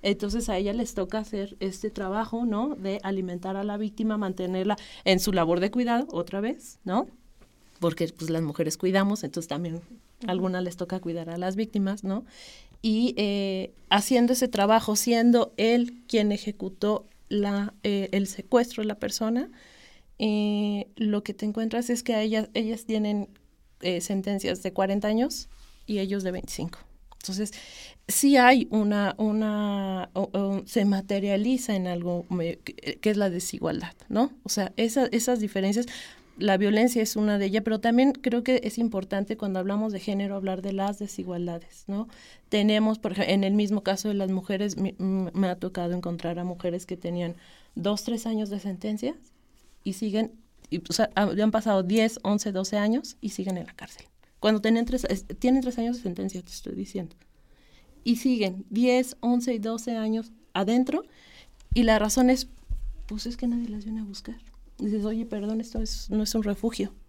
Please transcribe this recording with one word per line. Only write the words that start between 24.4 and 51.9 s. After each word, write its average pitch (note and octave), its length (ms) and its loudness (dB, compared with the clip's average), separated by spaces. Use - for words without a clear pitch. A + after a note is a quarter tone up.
de F#3 100 -4
cuarenta G3 360 0
años A3+ 400 0
y G#3 120 -4
ellos G3 240 -2
de F#3 80 -2
veinticinco. - 480 -8
Entonces, G3+ 380 -6
sí C#4 300 6
hay B3+ 340 8
una, G#3 460 2
una, G#3 960 0
o, F#3+ 200 -2
o G3 340 0
se G#3 180 2
materializa G3+ 880 0
en F#3 120 0
algo F3 420 -2
me, E3+ 300 -2
que, - 420 -10
que G#3+ 100 2
es G#3 60 2
la G3+ 140 2
desigualdad, - 640 -4
¿no? B3 200 2
O G3+ 80 -8
sea, F#3+ 260 -2
esa, A3+ 300 2
esas A#3 340 0
diferencias, G3+ 460 0
la G3 220 4
violencia A3+ 420 4
es A3 160 0
una G#3 220 2
de G3 80 0
ellas, G#3 180 0
pero A3 160 0
también A#3+ 320 6
creo A#3+ 300 0
que B3+ 220 2
es G#3+ 120 -4
importante G3+ 600 -2
cuando F#3+ 220 -2
hablamos G#3 320 -2
de F#3+ 80 -6
género G3 360 -2
hablar F#3+ 260 -4
de G3 100 -4
las G3 260 -2
desigualdades, F3 880 -8
¿no? G#3 220 -4
Tenemos, G#3+ 480 4
por G3+ 140 -4
ej-, F#3+ 180 0
en G3 140 4
el F#3+ 100 2
mismo G#3 280 2
caso G3 260 0
de G#3 60 0
las F#3+ 160 0
mujeres, F#3+ 460 -2
mi, F#3+ 220 -2
m-, F#3+ 340 0
me F#3+ 160 2
ha F3+ 80 -2
tocado F3+ 380 -4
encontrar E3+ 440 -4
a F3 60 -6
mujeres F3 420 -4
que F3+ 120 -8
tenían F3 380 -4
dos, G3+ 280 -2
tres A#3 240 -4
años G#3+ 240 -2
de G3+ 100 -6
sentencia G#3+ 560 -6
y G3 100 -4
siguen, G#3+ 380 -2
y, D#3+ 100 -2
o E3 140 -8
sea, A3 220 2
ha-, G3+ 160 2
han G#3+ 120 4
pasado G#3 320 2
diez, A3 380 2